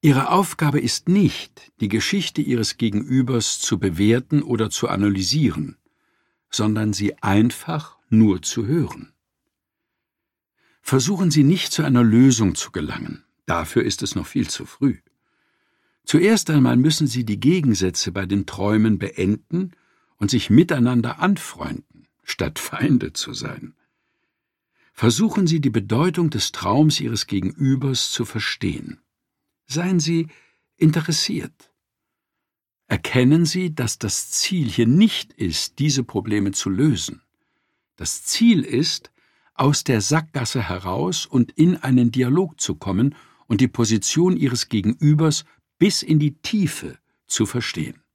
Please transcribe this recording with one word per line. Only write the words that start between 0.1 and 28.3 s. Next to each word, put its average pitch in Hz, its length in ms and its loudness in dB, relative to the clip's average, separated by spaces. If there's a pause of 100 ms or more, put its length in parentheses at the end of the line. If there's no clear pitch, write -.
Aufgabe 160 500 0
ist - 300 -4
nicht, - 680 0
die 110 80 -2
Geschichte 131 540 -2
Ihres 120 360 -2
Gegenübers 120 840 0
zu 101 200 -2
bewerten 104 640 2
oder 110 260 -2
zu - 180 -4
analysieren, 98 880 0 (760)
sondern 107 420 -2
sie 101 300 -4
einfach 117 760 0 (120)
nur 107 340 4
zu 110 240 -6
hören. 147 460 -4 (1700)
Versuchen 165 480 0
Sie 151 120 4
nicht, 175 280 2
zu - 100 -4
einer 127 220 4
Lösung 113 500 6
zu - 180 -10
gelangen. 80 520 -8 (240)
Dafür 82 360 -2
ist - 200 -4
es - 100 -8
noch - 140 -6
viel - 200 -4
zu - 200 -12
früh. - 320 -4 (1040)
Zuerst 190 460 2
einmal 127 260 4
müssen 151 300 2
Sie 120 160 -4
die 104 160 -4
Gegensätze 113 720 0
bei 92 160 -6
den 98 180 0
Träumen 107 540 0
beenden 104 720 -4 (460)
und 104 120 -2
sich 117 220 0
miteinander 123 680 2
anfreunden, - 880 -6 (160)
statt - 360 -6
Feinde - 540 -2
zu - 200 -8
sein. - 400 -12 (1200)
Versuchen 175 540 2
Sie, 160 120 2
die 139 120 0
Bedeutung 143 580 -2
des - 220 -4
Traums 143 480 2
Ihres 117 260 -6
Gegenübers 131 840 -2
zu - 120 -4
verstehen. - 760 -8 (680)